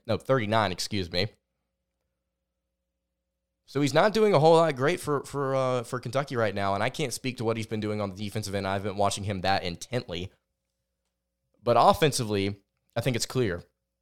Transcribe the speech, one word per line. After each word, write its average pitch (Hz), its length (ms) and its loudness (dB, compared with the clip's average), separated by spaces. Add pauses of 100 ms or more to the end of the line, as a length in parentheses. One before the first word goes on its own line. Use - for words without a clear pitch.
No, 110 100 0
thirty-nine, 110 560 0
excuse 90 380 -6
me. 90 180 0 (2500)
So - 140 -6
he's 139 140 0
not 185 200 4
doing 214 180 4
a 160 60 6
whole 160 180 8
lot 160 200 4
great 143 220 0
for, 143 260 -4
for, 135 300 -4
uh, 127 280 0
for 123 180 -6
Kentucky 131 360 -4
right 107 180 0
now, 98 200 0
and 101 80 0
I 117 60 0
can't 131 240 -4
speak 127 240 -6
to 113 80 -6
what 113 140 0
he's 110 80 -6
been 110 140 -6
doing 104 200 -4
on 101 80 -2
the 92 80 -10
defensive 101 380 -6
end. 98 120 -4
I 95 60 0
haven't 98 200 -4
been 95 40 -10
watching 101 280 0
him 98 180 -4
that 98 200 2
intently. 87 680 -8 (1300)
But 117 160 2
offensively, 117 800 2 (400)
I 117 60 -2
think 131 120 0
it's 113 120 -2
clear. 98 360 -2 (400)